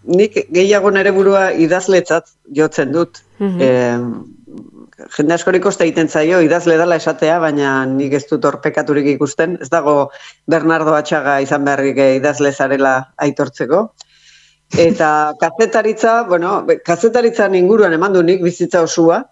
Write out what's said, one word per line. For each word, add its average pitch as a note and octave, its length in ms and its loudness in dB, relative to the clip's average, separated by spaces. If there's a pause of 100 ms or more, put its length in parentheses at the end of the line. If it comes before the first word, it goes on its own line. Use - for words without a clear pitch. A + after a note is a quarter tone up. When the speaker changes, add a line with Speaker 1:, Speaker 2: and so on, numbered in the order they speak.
Speaker 1:
nik F#3 300 0 (160)
gehiago G3 400 2
nere G3 180 2
burua F#3+ 420 2
idazletzat E3+ 760 0 (240)
jotzen D3 420 -2
dut. E3+ 300 -4 (160)
Speaker 2:
Mhm. F#3+ 200 -4
Speaker 1:
Eh, - 1500 -4
jende D3+ 260 -2
askori F#3 260 0
kosta F#3 240 0
egiten D#3+ 240 0
zaio D#3+ 340 0
idazle E3 360 2
dela E3+ 180 2
esatea, D#3+ 440 -2
baina D3 320 0 (140)
nik C3+ 280 -2
ez C#3+ 140 -2
dut D3 180 -2
hor C#3 160 -2
pekaturik D3 460 -2
ikusten. D3 520 -2
Ez C#3 100 -14
dago D3 420 0 (320)
Bernardo D#3+ 500 0
Atxaga D3 480 -2
izan C#3 240 -2
beharrik, C#3 320 0
eh, C3+ 200 4
idazle C#3+ 360 0
zarela C3+ 400 0 (220)
aitortzeko. C#3+ 680 -2 (880)
Eta E3 380 2 (240)
<laughs> - 80 -6
kazetaritza, A3 840 0
bueno, F3+ 400 -2
be-, D#3 160 0
kazetaritzan A3 760 0
inguruan F#3 380 4
eman F#3 200 0
du F3+ 100 4
nik F3+ 200 0
bizitza F3 400 0
osua E3+ 480 2